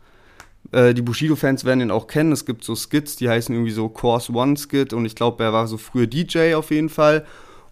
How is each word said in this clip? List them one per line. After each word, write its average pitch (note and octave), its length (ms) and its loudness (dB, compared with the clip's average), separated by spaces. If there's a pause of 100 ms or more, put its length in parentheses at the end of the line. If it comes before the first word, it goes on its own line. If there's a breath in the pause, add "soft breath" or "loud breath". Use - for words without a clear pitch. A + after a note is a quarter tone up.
(720 soft breath)
Äh, B2 220 6
die A#2+ 80 0
Bushido-Fans C3+ 640 0
werden B2+ 160 2
ihn A2+ 100 0
auch A2 160 -2
kennen. D#3 240 0
Es C3+ 140 -2
gibt A#2 180 -8
so A2+ 120 -6
Skits, - 400 -4
die B2 140 -2
heißen A#2 240 0
irgendwie A#2 200 -2
so A2 160 -4
Kors A#2+ 400 -2
One B2+ 280 0
Skit C#3 360 -2
und A#2 120 -2
ich A2+ 100 -8
glaub, A#2 260 -2
er A2 120 0
war A2+ 140 2
so A2 100 -8
früher A#2 300 -2
D C#3 140 -2
J E3 320 2
auf D#3 180 -2
jeden D#3 180 0
Fall. D#3 360 2 (460 loud breath)